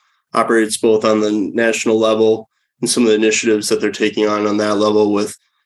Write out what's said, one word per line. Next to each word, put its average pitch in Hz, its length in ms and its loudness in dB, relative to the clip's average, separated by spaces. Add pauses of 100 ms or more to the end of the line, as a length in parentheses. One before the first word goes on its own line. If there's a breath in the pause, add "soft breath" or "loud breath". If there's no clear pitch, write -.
(320 soft breath)
operates 113 460 0
both 110 260 2
on 110 160 2
the 104 100 0
national 110 680 -2
level 110 500 0 (320)
and 120 80 -4
some 127 140 0
of 113 80 4
the 107 40 4
initiatives 107 540 0
that 107 120 -2
they're 104 120 -2
taking 107 340 -2
on, 104 200 -2
on 101 100 -2
that 107 200 0
level 104 360 2
with 101 240 -4 (300)